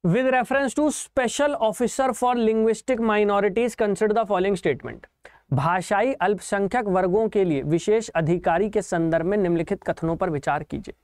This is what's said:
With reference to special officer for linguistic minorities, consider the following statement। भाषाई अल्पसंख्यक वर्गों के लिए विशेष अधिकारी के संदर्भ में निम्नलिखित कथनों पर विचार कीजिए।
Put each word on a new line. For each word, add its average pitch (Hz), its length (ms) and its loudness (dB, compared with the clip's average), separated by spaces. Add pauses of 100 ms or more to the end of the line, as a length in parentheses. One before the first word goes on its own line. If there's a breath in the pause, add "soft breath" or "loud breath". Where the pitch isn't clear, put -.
With 214 220 2
reference 254 480 0
to 294 180 2
special 277 640 -2
officer 233 560 0
for 247 240 0
linguistic 220 640 0
minorities, 208 760 2
consider 214 380 0
the 226 140 2
following 196 300 0
statement। 123 500 -4 (460 loud breath)
भाषाई 185 600 0
अल्पसंख्यक 202 760 -2
वर्गों 190 400 2
के 208 160 2
लिए 147 180 0
विशेष 170 460 0
अधिकारी 170 600 0
के 208 120 0
संदर्भ 165 440 0
में 202 120 0
निम्नलिखित 175 460 0
कथनों 165 320 -2
पर 185 140 -2
विचार 151 320 -2
कीजिए। - 420 -10